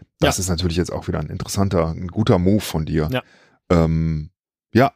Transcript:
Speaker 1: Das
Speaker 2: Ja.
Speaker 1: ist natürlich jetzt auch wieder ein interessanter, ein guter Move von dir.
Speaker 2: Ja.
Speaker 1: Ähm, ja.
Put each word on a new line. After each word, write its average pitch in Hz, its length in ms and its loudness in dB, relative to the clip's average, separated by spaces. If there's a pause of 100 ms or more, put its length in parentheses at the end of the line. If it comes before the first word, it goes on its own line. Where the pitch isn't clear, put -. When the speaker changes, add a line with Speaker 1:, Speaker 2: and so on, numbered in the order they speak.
(200)
Speaker 1:
Das 143 180 2
Speaker 2:
Ja. - 60 -6
Speaker 1:
ist 90 60 -4
natürlich 85 280 -2
jetzt 87 140 -2
auch - 160 -8
wieder 85 120 -4
ein 76 100 -6
interessanter, 92 600 -2
ein 85 180 -8
guter 104 320 2
Move 95 220 2
von 78 240 -4
dir. 78 260 0
Speaker 2:
Ja. 123 120 -4 (460)
Speaker 1:
Ähm, 80 600 2 (440)
ja. 127 220 4